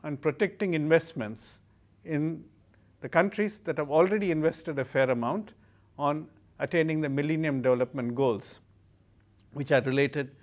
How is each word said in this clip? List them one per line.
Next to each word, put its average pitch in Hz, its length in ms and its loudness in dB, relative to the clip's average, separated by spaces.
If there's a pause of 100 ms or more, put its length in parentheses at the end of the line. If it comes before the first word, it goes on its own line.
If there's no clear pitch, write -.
and 147 160 -8
protecting 185 540 -2
investments 151 840 0 (460)
in 156 400 -4 (560)
the - 80 -10
countries 196 560 0
that 147 140 -4
have 143 120 -4
already 185 400 4
invested 156 480 -2
a 131 60 0
fair 131 260 2
amount 127 440 -2 (440)
on 147 300 -2 (320)
attaining 160 400 0
the 147 80 -2
Millennium 147 540 0
Development 123 520 0
Goals, 120 460 0 (920)
which 143 180 -2
are 131 80 6
related 135 500 0 (120)